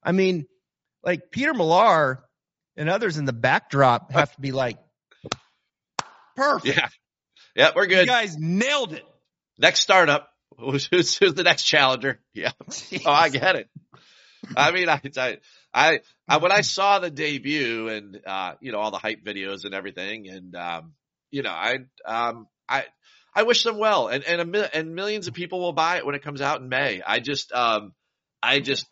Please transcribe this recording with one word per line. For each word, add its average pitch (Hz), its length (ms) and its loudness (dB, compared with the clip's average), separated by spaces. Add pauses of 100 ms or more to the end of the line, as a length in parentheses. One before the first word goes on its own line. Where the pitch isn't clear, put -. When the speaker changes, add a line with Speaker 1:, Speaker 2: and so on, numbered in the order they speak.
Speaker 1:
I 170 120 0
mean, 185 340 2 (560)
like, 170 260 -4
Peter 294 240 -2
Millar 165 680 4 (540)
and 151 120 -4
others 190 280 -2
in 147 80 -4
the 131 80 -2
backdrop 131 800 2
have 151 200 2
to - 60 -20
be 135 140 -6
like, 127 240 -4 (1600)
"Perfect. 269 400 0
Speaker 2:
Yeah. - 100 0 (680)
Yeah, 151 200 8
we're 185 80 4
Speaker 1:
You 190 60 0
Speaker 2:
good. 240 180 6
Speaker 1:
guys 220 300 0
nailed 196 560 -2
it." - 100 -14 (540)
Speaker 2:
Next 180 240 2
startup. 165 480 4 (280)
Who's, 135 280 -4
who's, - 320 0
who's 185 160 4
the 175 100 -4
next 165 200 2
challenger? 131 580 0 (120)
Yeah. 98 240 -4
Speaker 1:
<laughs> - 480 -12
Speaker 2:
Oh, 156 60 2
I 156 160 4
get 156 300 0
it. 110 120 -10 (840)
I 147 160 4
mean, 180 180 0
I, 143 120 2 (160)
I, 127 200 -4 (360)
I, 151 260 4 (280)
I, 147 100 4
when 175 140 2
I 208 100 4
saw 196 380 2
the 180 100 -4
debut 139 800 -4
and, 104 360 -12
uh, 95 360 -6
you 127 100 -12
know, 107 80 -4
all 107 120 -2
the 98 80 -8
hype 110 260 -8
videos 98 400 -10
and 101 80 -10
everything, 98 560 -10
and, 92 260 -18
um, 85 380 -10 (380)
you 139 100 -8
know, 107 100 -6
I, 110 280 -4 (260)
um, 117 420 -4 (220)
I, 131 160 -2 (480)
I 208 100 2
wish 233 200 2
them 226 160 -2
well, 202 280 2
and, 131 160 -4
and 170 180 -2
a 170 40 -2
mi-, 190 280 -2
and 160 220 -4
millions 202 320 -6
of - 60 -10
people 180 260 -8
will 175 140 -2
buy 165 240 0
it - 80 -6
when 143 100 -4
it 139 80 -10
comes 143 180 -10
out 139 200 -2
in 127 80 -14
May. 127 360 -2
I 110 140 0
just, 135 340 -6
um, 110 400 0 (500)
I 131 160 2
just 131 320 -4